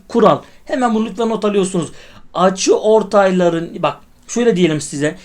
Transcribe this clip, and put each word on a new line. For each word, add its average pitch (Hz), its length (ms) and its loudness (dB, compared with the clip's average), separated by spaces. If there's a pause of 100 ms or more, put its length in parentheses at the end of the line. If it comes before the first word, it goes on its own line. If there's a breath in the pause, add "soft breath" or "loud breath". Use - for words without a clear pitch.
kural. 190 320 2 (260 soft breath)
Hemen 247 300 -2
bunu 220 100 0
lütfen 226 240 -4
not 214 160 -4
alıyorsunuz. 190 460 -2 (420 loud breath)
Açıortayların, 190 1400 2 (100)
bak 151 180 -2 (300)
şöyle 233 280 0
diyelim 160 260 0
size. 151 440 -4